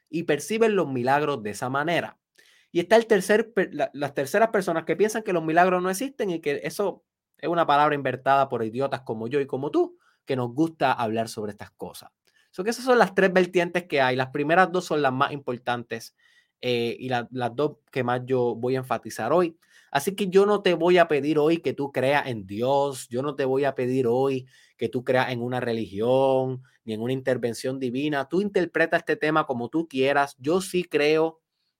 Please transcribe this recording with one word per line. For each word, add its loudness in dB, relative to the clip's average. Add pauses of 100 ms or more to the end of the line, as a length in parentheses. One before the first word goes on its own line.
y -6
perciben 0
los 0
milagros 0
de -6
esa -8
manera. -4 (520)
Y 0
está 4
el 6
tercer 2
per-, 0
la, -2
las -6
terceras 2
personas -2
que -2
piensan 0
que -4
los 0
milagros 4
no -2
existen -6
y -4
que -4
eso -4 (320)
es -8
una 2
palabra 4
inventada 2
por -2
idiotas -4
como -6
yo 0
y -2
como -6
tú, -2 (260)
que -2
nos -2
gusta 0
hablar -2
sobre -8
estas -18
cosas. -16 (400)
So -8
que -2
esas -8
son 4
las 4
tres 4
vertientes 2
que 0
hay. 4
Las -2
primeras 2
dos -2
son 0
las 2
más 0
importantes, -8 (480)
eh, 0
y -8
la, -2
las -4
dos -2 (120)
que -2
más 0
yo 0
voy -2
a -2
enfatizar -4
hoy. 2 (320)
Así -2
que -2
yo 6
no 2
te 2
voy 4
a 6
pedir 0
hoy 4
que -4
tú -6
creas 0
en -8
Dios, -2
yo -4
no -6
te -2
voy 0
a 0
pedir 0
hoy 0 (300)
que -4
tú -4
creas 0
en -6
una -4
religión, 0 (220)
ni -8
en -6
una -4
intervención -4
divina. -2
Tú 0
interpreta 0
este -2
tema 0
como -4
tú -2
quieras. 2
Yo 0
sí -4
creo 2 (400)